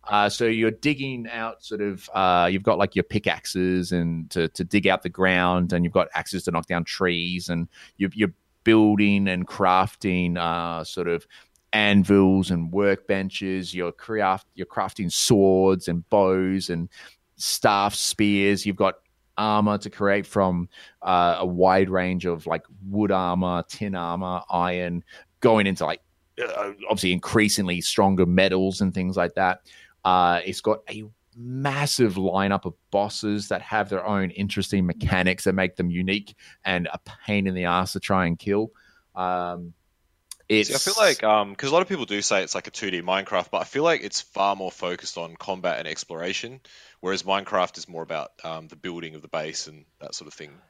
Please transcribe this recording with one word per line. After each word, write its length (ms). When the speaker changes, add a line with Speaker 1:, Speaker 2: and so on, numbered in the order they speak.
Speaker 1:
Uh, 260
so 160
you're 280
digging 580
out 340
sort 160
of, 320
uh, 380
you've 140
got, 140
like, 180
your 80
pickaxes 880
and 400
to, 160
to 160
dig 240
out 160
the 40
ground, 640
and 120
you've 80
got 220
axes 300
to 60
knock 160
down 160
trees, 640
and 200
you're, 160
you're 220
building 640
and 180
crafting, 920
uh, 460
sort 240
of 220
anvils 760
and 220
workbenches. 1000
You're 200
craft-, 640
you're 100
crafting 460
swords 760
and 240
bows 600
and 180
staff 580
spears. 720
You've 80
got 220
armor 400
to 120
create 360
from, 420
uh, 360
a 80
wide 420
range 380
of, 220
like, 160
wood 240
armor, 560
tin 260
armor, 560
iron, 540
going 260
into, 200
like, 160
uh, 300
obviously 220
increasingly 680
stronger 460
metals 560
and 100
things 240
like 200
that. 260
Uh, 400
it's 160
got 200
a 140
massive 800
lineup 500
of 80
bosses 580
that 140
have 260
their 180
own 260
interesting 520
mechanics 600
that 100
make 220
them 140
unique 440
and 260
a 60
pain 200
in 80
the 100
ass 300
to 60
try 260
and 120
kill. 320
Um, 580
it's 200
Speaker 2:
See, 60
I 40
feel 240
like, 200
um, 320
'cause 160
a 20
lot 80
of 80
people 180
do 160
say 200
it's 140
like 100
a 60
two 180
D 120
Minecraft, 500
but 80
I 40
feel 200
like 180
it's 180
far 360
more 160
focused 440
on 200
combat 420
and 80
exploration, 760
whereas 220
Minecraft 560
is 100
more 140
about, 300
um, 240
the 80
building 400
of 80
the 60
base 400
and 160
that 160
sort 100
of 80
thing, 360